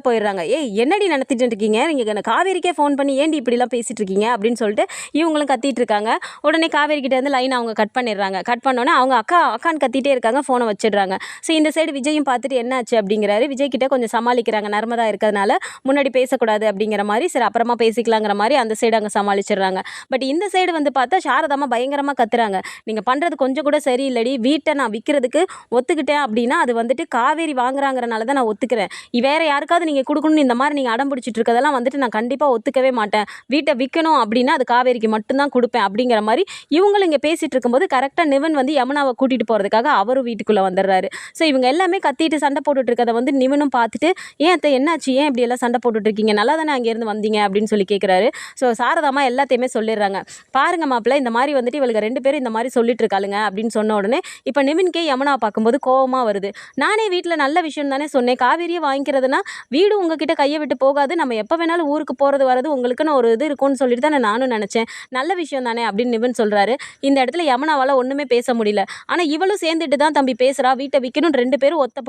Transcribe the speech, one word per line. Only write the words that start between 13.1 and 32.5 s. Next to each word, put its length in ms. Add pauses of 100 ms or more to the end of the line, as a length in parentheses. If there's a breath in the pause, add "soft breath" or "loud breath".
விஜய் 200
கிட்ட 180
கொஞ்சம் 260
சமாளிக்கிறாங்க, 560
நர்மதா 420
இருக்கிறதுனால 460 (320 loud breath)
முன்னாடி 200
பேசக்கூடாது 600
அப்படிங்கிற 340
மாதிரி, 240
சரி 160
அப்புறமா 340
பேசிக்கலாங்கிற 560
மாதிரி 200
அந்த 260
சைடு 140
அங்க 200
சமாளிச்சிடுறாங்க. 680 (300 loud breath)
But 120
இந்த 300
சைடு 180
வந்து 280
பார்த்தா 260
சாரதாம்மா 460
பயங்கரமா 460
கத்துறாங்க. 440 (240 loud breath)
"நீங்க 220
பண்றது 300
கொஞ்சம் 280
கூட 200
சரியில்லடி. 540
வீட்டை 360
நான் 160
விக்கிறதுக்கு 520 (280 loud breath)
ஒத்துக்கிட்டேன் 560
அப்படின்னா 380
அது 180
வந்துட்டு 260
காவேரி 440
வாங்குறாங்கிறனால 720
தான் 160
நான் 120
ஒத்துக்கிறேன். 380 (220 loud breath)
இ-, 100
வேற 220
யாருக்காவது 480
நீங்க 100
கொடுக்கணும்னு 360
இந்த 160
மாதிரி 200
நீங்க 160
அடம் 200
பிடிச்சிட்டு 280
இருக்கதெல்லாம் 400
வந்துட்டு 180
நான் 240
கண்டிப்பா 340